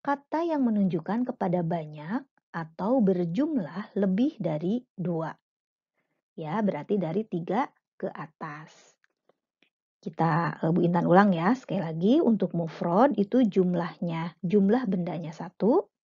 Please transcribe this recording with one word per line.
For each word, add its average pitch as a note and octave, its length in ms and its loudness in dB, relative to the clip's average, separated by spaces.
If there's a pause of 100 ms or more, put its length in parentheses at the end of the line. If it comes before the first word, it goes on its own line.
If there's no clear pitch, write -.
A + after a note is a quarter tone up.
Kata D4 480 -2
yang D4 160 0
menunjukkan G#3 640 0
kepada F3+ 320 -2
banyak D#3+ 640 -6 (240)
atau F#3+ 560 -2
berjumlah F#3 880 -2
lebih G3+ 480 0
dari E3+ 400 -2 (160)
dua. D#3+ 400 -4 (960)
Ya, D#3+ 320 -6
berarti F3 320 -2
dari F3+ 320 -2
tiga F#3 400 -2 (320)
ke F#3 80 -6
atas. - 880 -16 (1000)
Kita, E3 640 -2
eh, D#3+ 80 2
Bu F3 160 2
Intan E3+ 240 2
ulang F#3+ 240 6
ya, F#3 240 0
sekali - 240 -6
lagi, E3 400 0
untuk G#3 320 0
mufrad E3+ 640 2
itu G#3 240 2
jumlahnya, F3 1040 -2
jumlah G#3 400 4
bendanya E3 480 -4
satu G#3+ 560 0 (140)